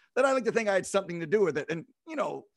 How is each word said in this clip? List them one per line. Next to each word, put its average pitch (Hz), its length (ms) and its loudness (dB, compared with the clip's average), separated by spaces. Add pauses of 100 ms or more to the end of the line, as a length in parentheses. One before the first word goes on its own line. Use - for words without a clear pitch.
(140)
that 254 100 4
I 269 80 4
like 262 120 0
to 214 80 0
think 220 160 0
I 196 60 2
had 185 120 0
something 175 340 -2
to 165 60 -4
do 190 140 2
with 156 180 2
it. 147 100 -2
And, 165 160 -4 (220)
you 320 100 -10
know 147 300 -4 (100)